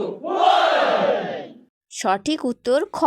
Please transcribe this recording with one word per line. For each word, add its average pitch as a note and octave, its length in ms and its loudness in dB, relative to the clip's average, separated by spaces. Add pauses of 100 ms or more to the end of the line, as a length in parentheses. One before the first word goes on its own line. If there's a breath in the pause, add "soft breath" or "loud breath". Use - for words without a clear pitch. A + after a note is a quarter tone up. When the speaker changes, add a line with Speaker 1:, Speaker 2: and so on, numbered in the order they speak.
(220)
Speaker 1:
one। - 1200 2 (480)
Speaker 2:
সঠিক G3 540 -2
উত্তর B3+ 400 0
খ, - 220 -8